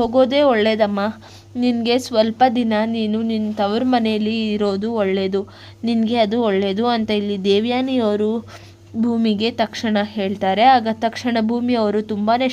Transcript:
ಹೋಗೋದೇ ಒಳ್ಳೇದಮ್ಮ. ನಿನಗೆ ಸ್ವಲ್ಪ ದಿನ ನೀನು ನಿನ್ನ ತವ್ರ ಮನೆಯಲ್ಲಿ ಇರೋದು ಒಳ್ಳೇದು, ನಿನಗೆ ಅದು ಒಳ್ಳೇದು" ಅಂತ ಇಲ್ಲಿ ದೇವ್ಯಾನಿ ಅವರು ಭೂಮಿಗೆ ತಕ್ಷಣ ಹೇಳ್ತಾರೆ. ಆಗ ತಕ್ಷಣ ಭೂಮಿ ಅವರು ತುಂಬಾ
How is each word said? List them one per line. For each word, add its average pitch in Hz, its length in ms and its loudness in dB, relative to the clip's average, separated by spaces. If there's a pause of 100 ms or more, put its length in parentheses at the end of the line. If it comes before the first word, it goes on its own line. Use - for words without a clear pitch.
ಹೋಗೋದೇ 254 400 2
ಒಳ್ಳೇದಮ್ಮ. 214 580 2 (640)
ನಿನಗೆ 233 320 0 (140)
ಸ್ವಲ್ಪ 226 340 2 (160)
ದಿನ 233 140 0 (240)
ನೀನು 214 200 -2 (140)
ನಿನ್ನ 214 180 -2 (120)
ತವ್ರ 208 200 0 (140)
ಮನೆಯಲ್ಲಿ 220 400 0 (220)
ಇರೋದು 202 340 -2 (120)
ಒಳ್ಳೇದು, 190 380 0 (420)
ನಿನಗೆ 226 420 0
ಅದು 208 120 -2 (120)
ಒಳ್ಳೇದು" 196 360 0 (120)
ಅಂತ 220 140 -2 (100)
ಇಲ್ಲಿ 202 180 -4 (120)
ದೇವ್ಯಾನಿ 247 460 0 (120)
ಅವರು 208 220 0 (720)
ಭೂಮಿಗೆ 226 460 0 (100)
ತಕ್ಷಣ 220 380 -2 (180)
ಹೇಳ್ತಾರೆ. 196 480 0 (100)
ಆಗ 233 140 2 (160)
ತಕ್ಷಣ 240 340 -2 (120)
ಭೂಮಿ 240 240 -2 (100)
ಅವರು 208 160 0 (100)
ತುಂಬಾ 214 240 0 (200)